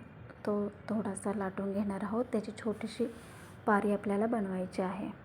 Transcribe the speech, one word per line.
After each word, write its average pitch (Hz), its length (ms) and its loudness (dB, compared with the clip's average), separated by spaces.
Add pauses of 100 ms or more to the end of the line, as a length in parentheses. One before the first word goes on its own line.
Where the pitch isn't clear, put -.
(460)
तो 208 220 2 (220)
थोडासा 202 460 0
लाटून 196 380 0
घेणार 202 300 0
आहोत. 214 280 2
त्याची 208 260 0
छोटीशी 220 500 -2 (580)
पारी 208 280 6
आपल्याला 202 320 2
बनवायची 190 560 0
आहे. 185 280 -2 (160)